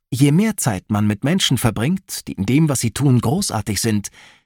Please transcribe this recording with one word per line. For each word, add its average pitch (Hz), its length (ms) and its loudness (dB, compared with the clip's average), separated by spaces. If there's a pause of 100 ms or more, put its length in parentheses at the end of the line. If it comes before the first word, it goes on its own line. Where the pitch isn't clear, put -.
(100)
Je 143 220 2
mehr 208 240 2
Zeit - 340 -4
man 104 160 2
mit 104 160 -2
Menschen 147 360 0
verbringt, 117 680 -4
die - 40 -8
in 95 140 -6
dem, 147 240 4
was 131 100 -2
sie 117 120 -2
tun, 127 280 2
großartig 110 580 -2
sind, 104 300 -2 (380)